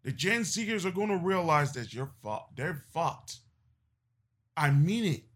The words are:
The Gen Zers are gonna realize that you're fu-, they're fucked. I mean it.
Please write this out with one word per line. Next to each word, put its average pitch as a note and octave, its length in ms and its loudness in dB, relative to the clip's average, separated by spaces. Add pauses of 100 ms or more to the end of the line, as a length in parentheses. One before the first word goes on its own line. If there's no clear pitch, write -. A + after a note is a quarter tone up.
The C3+ 100 -6
Gen G3+ 300 0
Zers G#3+ 420 -2
are F#3 60 0
gonna G3+ 260 0
realize E3+ 560 2
that A2+ 220 -10
you're C3+ 180 -6 (100)
fu-, G#2+ 140 -6 (180)
they're D3 380 -6
fucked. - 460 -6 (1160)
I D3 160 2
mean F3 340 4
it. D3 180 0 (140)